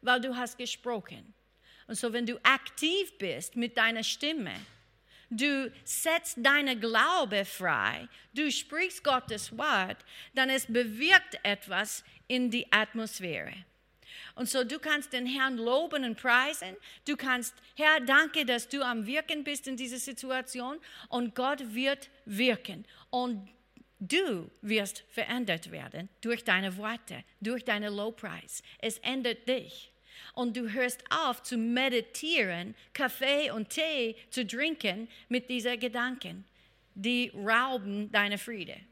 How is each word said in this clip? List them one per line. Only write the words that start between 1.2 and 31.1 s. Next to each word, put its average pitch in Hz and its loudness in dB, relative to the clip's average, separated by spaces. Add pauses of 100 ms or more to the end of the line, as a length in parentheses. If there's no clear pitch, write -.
Und 220 -6
so, 233 -2
wenn 240 0
du 240 -2
aktiv 320 4
bist 165 -6
mit 233 -2
deiner 226 2
Stimme, 285 -4 (760)
du 269 0 (120)
setzt - 0
deine 269 4
Glaube 226 4
frei, 139 0 (260)
du 294 0
sprichst 349 -4
Gottes 240 0
Wort, 214 0 (380)
dann 262 4
es 262 2
bewirkt 247 4
etwas 202 -2 (240)
in 247 2
die 240 0
Atmosphäre. 202 0 (800)
Und - -4
so, 262 0
du 262 -4
kannst 294 0
den 247 -2
Herrn 262 0
loben 269 2
und 226 -2
preisen. 277 2 (300)
Du 285 0
kannst, 254 0 (220)
„Herr, 311 6
danke, 285 6
dass 240 0
du 277 -2
am 233 0
Wirken 302 -2
bist 285 -4
in 269 -4
dieser 247 -8
Situation.“ 254 -6 (300)
Und 240 -2
Gott 262 -2
wird 269 0 (160)
wirken. 208 0 (240)
Und 240 -2 (500)
du 240 0 (120)
wirst 208 -2
verändert 202 -2
werden 160 -10 (120)
durch 233 -2
deine 190 2
Worte, 214 -8 (180)
durch 226 -4
deine 208 0
Lobpreis. 202 -8 (160)
Es 220 -4
ändert 247 -4
dich. - -4 (420)
Und 240 -2
du 233 -4
hörst 247 -2
auf 294 0